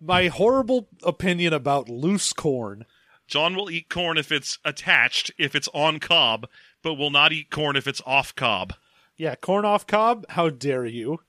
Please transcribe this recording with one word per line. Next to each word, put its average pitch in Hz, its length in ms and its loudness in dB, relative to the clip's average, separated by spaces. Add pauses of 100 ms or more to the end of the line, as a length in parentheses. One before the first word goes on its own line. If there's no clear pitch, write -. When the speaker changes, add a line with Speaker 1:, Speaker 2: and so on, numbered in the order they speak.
Speaker 1:
my 180 260 4
horrible 247 600 2 (160)
opinion 175 480 2
about 139 360 0
loose 156 440 0
corn. 113 520 -4 (440)
Speaker 2:
John 165 260 2
will 190 160 -6
eat 170 180 -8
corn 170 300 -2
if 147 140 -2
it's - 320 -4
attached, 143 760 2
if 147 160 -2
it's 143 180 -2
on 156 280 0
cob, 120 480 0 (340)
but 160 120 -4
will 143 160 -2
not 147 220 2
eat 151 160 -8
corn 147 280 -2
if 135 100 -2
it's 135 180 -8
off 131 300 0
cob. 95 380 -2 (440)
Speaker 1:
Yeah, 156 200 -4
corn 202 280 -2
off 208 220 2
cob? 220 440 2
How 170 200 0
dare 131 340 -4
you? 120 440 -6